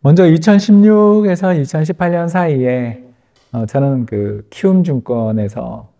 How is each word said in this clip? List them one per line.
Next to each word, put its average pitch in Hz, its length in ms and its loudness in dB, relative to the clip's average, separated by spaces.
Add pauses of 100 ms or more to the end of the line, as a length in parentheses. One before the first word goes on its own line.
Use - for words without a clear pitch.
먼저 170 260 4
이천십육에서 202 1300 2
이천십팔 165 600 -2
년 170 160 -4
사이에, 127 760 -2 (500)
어, 120 120 -6
저는 135 420 -2
그 104 440 -6
키움증권에서 117 1400 -4 (100)